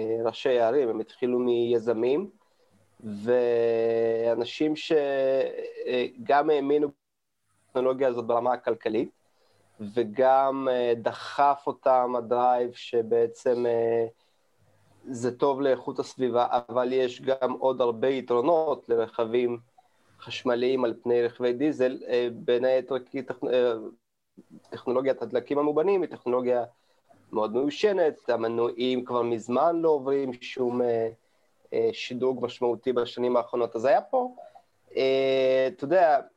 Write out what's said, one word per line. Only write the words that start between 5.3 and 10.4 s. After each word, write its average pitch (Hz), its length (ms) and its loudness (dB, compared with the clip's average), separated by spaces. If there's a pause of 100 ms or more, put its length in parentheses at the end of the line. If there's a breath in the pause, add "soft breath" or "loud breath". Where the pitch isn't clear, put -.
אה, 123 200 0 (160)
גם 143 280 2
האמינו 143 380 2 (800)
בטכנולוגיה 131 400 0
הזאת 120 180 -4
ברמה 120 260 0
הכלכלית, 117 560 -2 (840)
וגם, 131 760 2